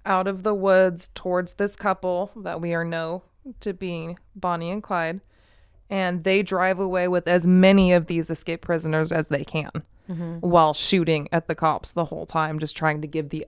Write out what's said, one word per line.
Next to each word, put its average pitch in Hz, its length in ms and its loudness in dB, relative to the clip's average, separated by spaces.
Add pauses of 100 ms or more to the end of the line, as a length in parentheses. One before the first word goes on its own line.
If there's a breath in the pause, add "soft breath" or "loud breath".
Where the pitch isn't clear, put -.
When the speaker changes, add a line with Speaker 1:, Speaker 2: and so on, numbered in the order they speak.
Speaker 1:
out 185 220 0
of 190 160 -6
the 214 120 0
woods 185 600 2
towards 180 400 -4
this 202 220 -4
couple 190 600 -2
that 170 240 -8
we 170 140 -2
are 170 100 -2
know 165 380 -6 (380)
to 202 120 -6
be 175 440 -8 (200)
Bonnie 175 340 -4
and 208 120 -8
Clyde. 175 380 -4 (680)
And 180 340 -2
they 190 180 2
drive 185 360 0
away 185 300 0
with 180 180 0
as 175 200 4
many 185 460 8
of 170 140 4
these 165 240 -4
escaped 165 340 -6
prisoners 160 480 0
as 160 160 0
they 143 160 -2
can 151 260 -6 (380)
Speaker 2:
Mm-hmm. 170 300 -8
Speaker 1:
while 170 340 4
shooting 160 600 0
at 165 160 0
the 160 60 -4
cops - 380 -2
the 170 140 -2
whole 165 180 -10
time, 156 360 -2
just 156 140 -6
trying 151 280 -2
to 156 40 -8
give 147 220 -6
the 156 200 -8